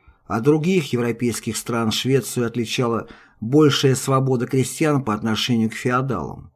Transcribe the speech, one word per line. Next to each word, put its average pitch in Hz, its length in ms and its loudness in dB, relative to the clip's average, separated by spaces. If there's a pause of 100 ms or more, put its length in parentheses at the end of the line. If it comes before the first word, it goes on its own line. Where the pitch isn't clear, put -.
(280)
От 110 160 -2
других 156 500 2
европейских 117 640 -2
стран 117 340 -2
Швецию 123 560 0
отличала 117 600 -2 (320)
большая 135 540 4
свобода 131 540 0
крестьян 139 560 0
по 107 100 -2
отношению 110 560 0
к 110 40 -6
феодалам. 123 840 -4